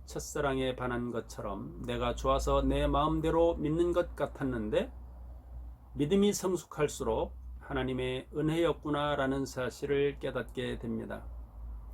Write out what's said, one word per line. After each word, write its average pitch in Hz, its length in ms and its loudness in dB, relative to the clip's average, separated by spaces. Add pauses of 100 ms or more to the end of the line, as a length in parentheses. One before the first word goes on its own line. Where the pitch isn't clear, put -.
첫사랑에 131 720 -2
반한 123 360 -2
것처럼 113 720 -6
내가 120 300 0
좋아서 135 460 4
내 139 260 4
마음대로 156 680 4
믿는 165 360 2
것 175 240 2
같았는데, 131 760 0 (1040)
믿음이 196 380 6
성숙할수록 151 1000 0 (240)
하나님의 127 760 -2
은혜였구나라는 147 1120 2
사실을 139 760 0
깨닫게 123 600 -4
됩니다. 110 460 -6 (680)